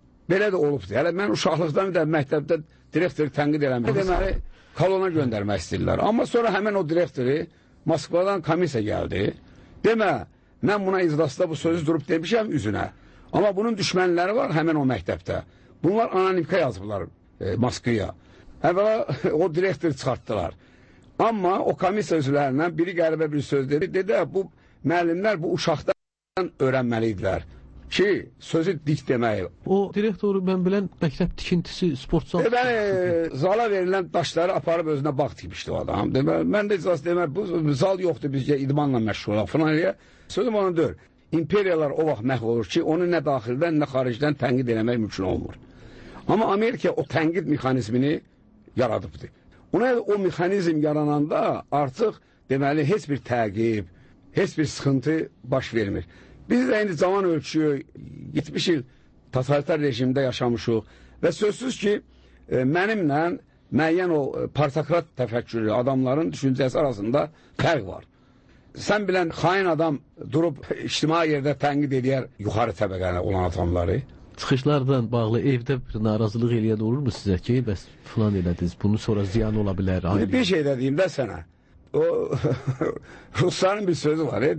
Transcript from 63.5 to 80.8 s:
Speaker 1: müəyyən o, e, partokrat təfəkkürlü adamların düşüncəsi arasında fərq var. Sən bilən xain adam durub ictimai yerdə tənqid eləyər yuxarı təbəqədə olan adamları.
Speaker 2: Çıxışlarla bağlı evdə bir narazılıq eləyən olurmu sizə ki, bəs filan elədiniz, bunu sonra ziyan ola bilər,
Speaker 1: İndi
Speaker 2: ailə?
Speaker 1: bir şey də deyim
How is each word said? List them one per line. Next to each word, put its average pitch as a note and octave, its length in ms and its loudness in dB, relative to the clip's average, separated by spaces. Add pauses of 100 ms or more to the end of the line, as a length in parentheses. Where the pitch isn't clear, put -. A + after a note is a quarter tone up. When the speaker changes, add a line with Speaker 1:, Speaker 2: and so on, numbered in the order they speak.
Speaker 1:
müəyyən E3 380 2
o, D3+ 100 2 (220)
e, B2 40 -2
partokrat C#3 580 0 (120)
təfəkkürlü A2+ 560 -2
adamların C3 580 0
düşüncəsi C3+ 480 0
arasında C3 500 0 (280)
fərq C#3 300 0
var. E2+ 160 -12 (720)
Sən G#3 320 0
bilən F3+ 280 0
xain F#3 320 2
adam D#3+ 320 0 (320)
durub D#3 300 0 (240)
ictimai D#3+ 480 0
yerdə C#3 260 -2
tənqid C#3+ 380 0
eləyər C3 300 0 (120)
yuxarı G#2 380 0
təbəqədə F#2 420 -2
olan F2+ 300 0
adamları. F2 480 0 (400)
Speaker 2:
Çıxışlarla C3+ 640 2 (100)
bağlı A#2 300 2 (120)
evdə B2+ 240 -2 (100)
bir A2 160 -4
narazılıq A2 520 2
eləyən A2 260 2
olurmu B2 300 0
sizə F#2+ 320 0
ki, A#2+ 140 2 (100)
bəs G2 160 -4 (300)
filan G#2+ 260 2
elədiniz, F2 440 -2
bunu G#2 140 2
sonra G#2 280 -2
ziyan G#2+ 340 0
ola G2+ 160 0
bilər, F#2 320 0
Speaker 1:
İndi A2+ 160 2
Speaker 2:
ailə? G3 80 -2
Speaker 1:
bir B3+ 140 2
şey E3+ 200 2
də C#3 140 0
deyim C3+ 180 0